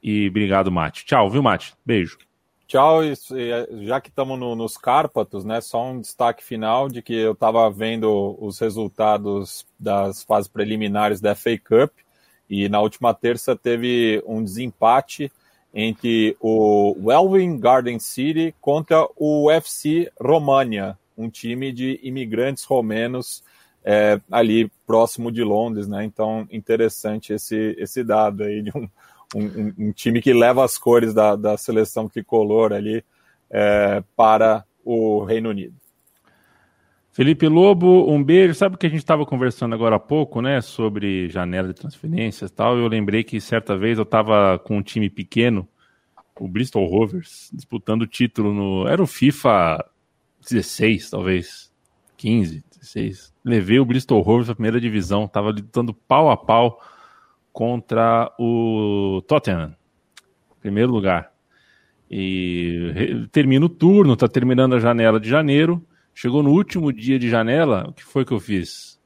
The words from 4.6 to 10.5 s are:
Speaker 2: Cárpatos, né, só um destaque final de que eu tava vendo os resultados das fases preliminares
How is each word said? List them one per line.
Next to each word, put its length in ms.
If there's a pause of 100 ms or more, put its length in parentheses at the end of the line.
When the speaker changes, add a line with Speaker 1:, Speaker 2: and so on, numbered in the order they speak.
Speaker 2:
Cárpatos, 680
né, 160
só 240
um 160
destaque 440
final 440
de 140
que 140
eu 180
tava 380
vendo 680
os 200
resultados 1040 (140)
das 440
fases 240
preliminares 720